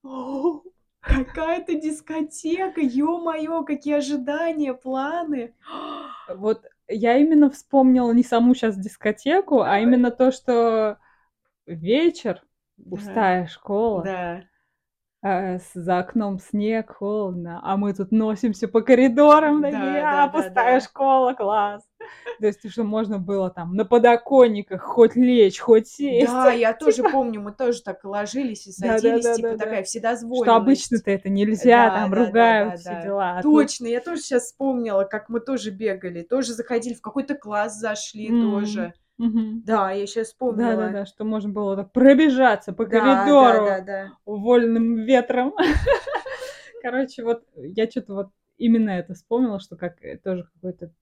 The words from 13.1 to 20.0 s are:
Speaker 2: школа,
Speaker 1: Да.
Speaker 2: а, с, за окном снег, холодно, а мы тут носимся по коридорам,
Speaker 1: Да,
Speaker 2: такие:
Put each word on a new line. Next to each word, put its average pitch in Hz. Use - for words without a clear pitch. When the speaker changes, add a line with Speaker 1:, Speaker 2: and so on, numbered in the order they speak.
Speaker 2:
школа, 208
Speaker 1:
Да. 180
Speaker 2:
а, 185
с, -
за 180
окном 196
снег, 220
холодно, 180
а 196
мы 202
тут 190
носимся 220
по 220
коридорам, 294
Speaker 1:
Да, -
Speaker 2:
такие: 285